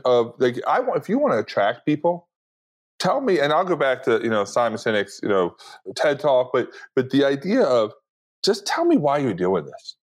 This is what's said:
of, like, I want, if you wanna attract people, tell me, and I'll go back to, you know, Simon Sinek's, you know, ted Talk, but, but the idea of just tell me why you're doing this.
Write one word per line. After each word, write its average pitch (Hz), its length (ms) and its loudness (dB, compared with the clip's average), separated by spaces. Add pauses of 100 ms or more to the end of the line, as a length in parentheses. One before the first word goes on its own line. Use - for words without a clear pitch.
of, 120 360 2
like, 123 160 2 (100)
I 165 140 0
want, 170 200 -2
if - 80 -12
you 240 120 0
wanna 190 180 0
attract 104 480 -2
people, 170 420 -2 (720)
tell 208 220 0
me, 196 200 0
and 147 120 2
I'll 175 120 2
go 180 100 -2
back 135 300 0
to, 113 180 2
you 117 80 -2
know, 107 140 0
Simon 110 340 -2
Sinek's, 104 460 -4
you - 40 -2
know, 92 280 2 (400)
ted 143 240 0
Talk, 127 320 2
but, - 160 0 (260)
but 127 160 -2
the 139 140 2
idea 180 380 0
of 120 300 0 (520)
just 220 200 -2
tell 330 200 -2
me 339 120 4
why 147 220 0
you're 151 160 -2
doing 180 300 -2
this. - 380 -20